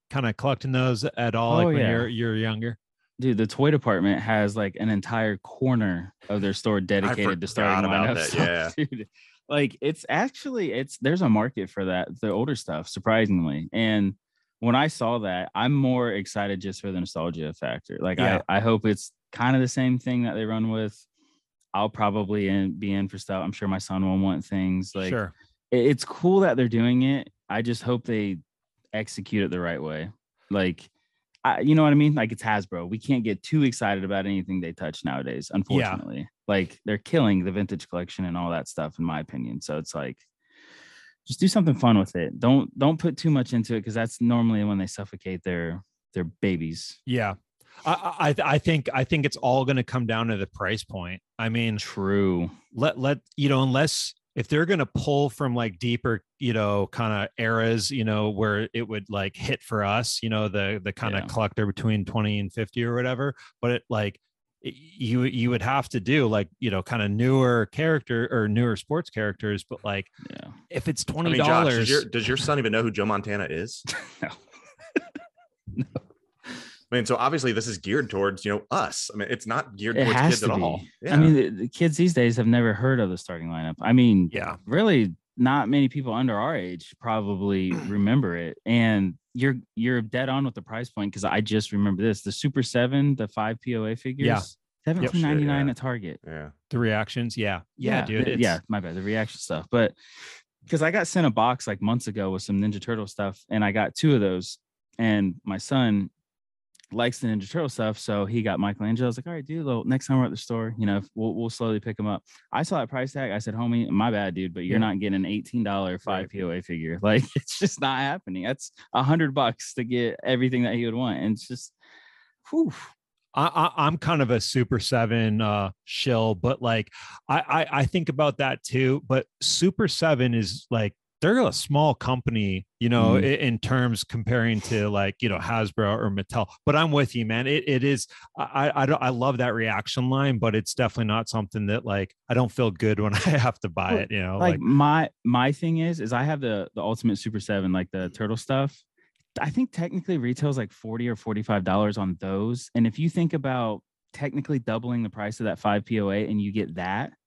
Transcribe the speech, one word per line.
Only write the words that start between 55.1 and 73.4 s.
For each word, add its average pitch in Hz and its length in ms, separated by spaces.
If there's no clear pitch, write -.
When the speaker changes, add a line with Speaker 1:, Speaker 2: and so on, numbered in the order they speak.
Speaker 1:
from, 127 240
like, 113 240
deeper, 120 440
you 123 140
know, 104 360
kinda 107 500
eras, 113 520
you 127 140
know, 107 260
where 104 440
it 117 140
would, 104 200
like, 98 280
hit 135 260
for 107 220
us, 110 380
you 113 80
know, 107 180
the, 98 340
the 98 100
kinda 104 260
Speaker 2:
Yeah. 90 80
Speaker 1:
collector 107 380
between 104 400
twenty 104 360
and 101 120
fifty 113 300
or 117 120
whatever, 127 400
but 120 80
it, 120 180
like, 107 320
y-, 131 100
you, 131 480
you 123 280
would 117 120
have 131 280
to 123 100
do, 131 260
like, 104 220
you 117 120
know, 95 120
kinda 107 260
newer 120 640
character 127 580
or 113 160
newer 110 300
sports 156 340
characters, 104 540
but, - 200
like, 98 220
Speaker 2:
Yeah. - 200
Speaker 1:
if 165 180
it's - 220
Speaker 3:
I - 40
mean, - 20
Speaker 1:
twenty 160 240
dollars. 151 360
Speaker 3:
Josh, 117 40
does 113 120
your, 143 140
does 117 240
your 123 80
son 147 220
even 113 140
know 113 100
who 117 80
Joe 101 160
Montana 101 420